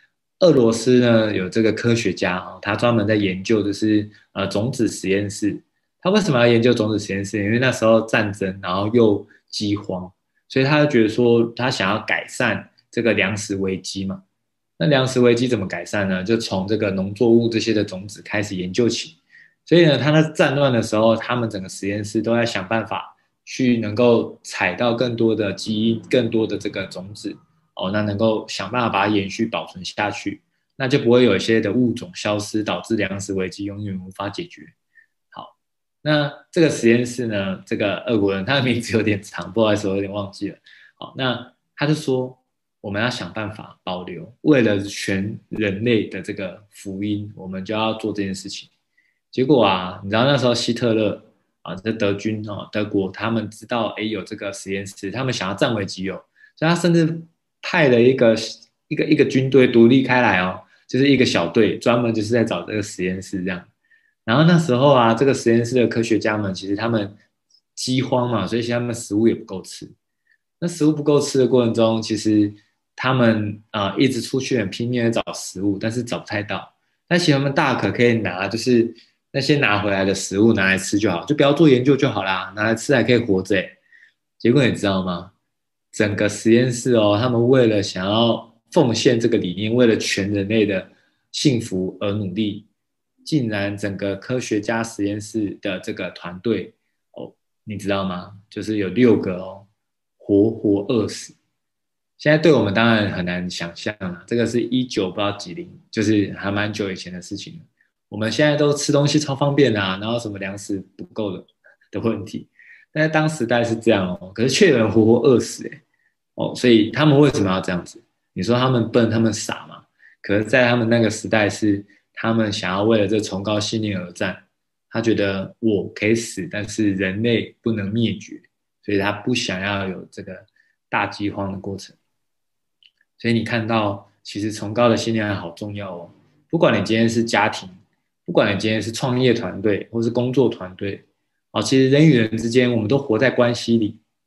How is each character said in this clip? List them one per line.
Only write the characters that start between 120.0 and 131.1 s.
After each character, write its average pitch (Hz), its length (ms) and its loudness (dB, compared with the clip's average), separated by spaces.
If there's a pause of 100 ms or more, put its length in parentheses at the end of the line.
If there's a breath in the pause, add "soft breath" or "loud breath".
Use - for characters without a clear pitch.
可 101 160 0
是 107 60 0
在 123 240 4
他 120 80 4
们 113 140 0
那 117 100 4
个 110 100 4
时 104 180 -6
代 104 220 2
是 101 360 -2 (280 soft breath)
他 113 200 -2
们 110 180 0
想 92 200 -4
要 98 120 0
为 110 160 4
了 101 80 2
这 107 120 0
崇 98 220 -6
高 107 180 -2
信 110 220 -4
念 101 160 -4
而 90 140 -10
战， 98 320 -6 (460)
他 113 120 -6
觉 113 120 2
得 98 460 -4
我 101 340 0
可 - 120 -6
以 107 80 4
死， 113 380 -6
但 104 160 -8
是 104 260 0
人 95 300 -2
类 113 380 -2
不 117 100 -2
能 101 200 -4
灭 113 260 0
绝， - 240 -16 (420)
所 101 100 -6
以 98 60 2
他 101 120 0
不 104 220 -4
想 95 280 -4
要 98 260 -4
有 90 240 -10
这 104 100 -16
个 92 240 -16 (440)
大 104 180 -2
饥 101 220 -6